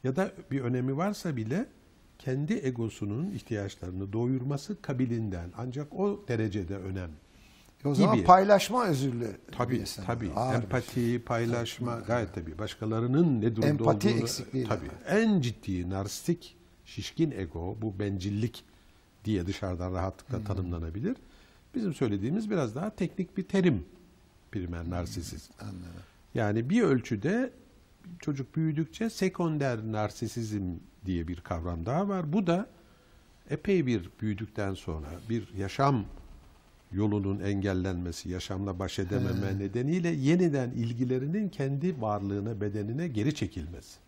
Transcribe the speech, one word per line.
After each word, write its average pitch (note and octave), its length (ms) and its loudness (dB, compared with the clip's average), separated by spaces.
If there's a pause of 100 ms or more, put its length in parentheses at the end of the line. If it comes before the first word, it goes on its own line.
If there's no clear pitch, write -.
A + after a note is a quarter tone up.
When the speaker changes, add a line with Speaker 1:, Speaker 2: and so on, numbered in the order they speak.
Speaker 1:
Ya C3 120 2
da G3 160 2 (180)
bir C3+ 100 0
önemi B2+ 360 2
varsa F3+ 400 -2
bile B2+ 300 0 (520)
kendi C#3+ 340 -2 (100)
egosunun A#2 680 -2
ihtiyaçlarını G2 800 -6
doyurması C3 720 -2
kabilinden A2+ 760 -2
ancak B2+ 380 -8
o G3+ 340 0
derecede G#2 480 0
önem F#2 340 -6 (720)
Speaker 2:
O C#3+ 100 2
zaman G3+ 220 6
Speaker 1:
gibi. G2 100 4
Speaker 2:
paylaşma G3+ 600 8
özürlü B2 500 0 (160)
Speaker 1:
Tabii, B2 220 0
Speaker 2:
bir G#2+ 60 0
insan. G2 240 -8
Speaker 1:
tabii. G2 320 -2
Speaker 2:
Ağır A#2+ 220 2
bir A#2 40 0
Speaker 1:
Empati, A#2+ 320 -2
Speaker 2:
şey. A#2+ 240 2
Speaker 1:
paylaşma, A#2 760 -2
Speaker 2:
Tabii. G#2+ 100 -8
Speaker 1:
gayet A#2 280 0
tabii. E2 240 -8
Başkalarının A2+ 800 2
ne A2+ 160 4
durumda C3 100 4
Speaker 2:
Empati D3 420 4
Speaker 1:
olduğunu, - 120 4
Speaker 2:
eksikliği B2 440 -4
de G#2 40 -4
Speaker 1:
tabii. E2 180 -2
Speaker 2:
var. C2+ 80 -10 (140)
Speaker 1:
En G#3 320 4
ciddi F#2+ 500 -2
narsistik, G2+ 680 -4 (280)
şişkin D3+ 460 -2
ego, F#2 520 -6
bu G2+ 160 -4
bencillik G2+ 680 -2 (600)
diye F#2+ 220 2
dışarıdan F2+ 460 -4
rahatlıkla F#2+ 460 -4
Speaker 2:
Hı - 20 -4
hı. G#2+ 40 -8
Speaker 1:
tanımlanabilir. F#2 720 -2 (580)
Bizim G3+ 200 -2
söylediğimiz C3+ 560 0
biraz C3+ 240 0
daha F#3 160 -4
teknik - 460 -4
bir F#3+ 60 -2
terim, F3 420 4 (680)
primer F2 380 -4
narsisizm. F2 680 -6
Speaker 2:
Anladım. F2+ 420 -12 (320)
Speaker 1:
Yani A2+ 360 0
bir A#3 120 4
ölçüde C#3 680 2 (680)
çocuk C#3 380 -4
büyüdükçe D#3+ 540 0
sekonder D#3 680 0
narsisizm G#2+ 840 -2 (440)
diye E2+ 220 0
bir F2 120 -6
kavram E2+ 460 -4
daha F3 220 0
var. F3 240 -2
Bu G3 140 2
da F3 200 2 (840)
epey E3 360 2
bir G2 240 0 (100)
büyüdükten G#2 540 -2
sonra D#2+ 320 -6 (220)
bir A2+ 200 -2 (100)
yaşam G#2+ 460 2 (880)
yolunun G2 480 2
engellenmesi, F#2 880 -2
yaşamla F#2 500 -4
baş F#2+ 200 -4
edememe F#2+ 520 0
Speaker 2:
He. G2 80 -2
Speaker 1:
nedeniyle C3 500 0
yeniden C#3+ 600 4
ilgilerinin B2+ 800 0
kendi C#3 520 -2
varlığına, G2+ 600 0
bedenine G#2+ 480 -2
geri B2 260 0
çekilmesi. E2+ 720 -6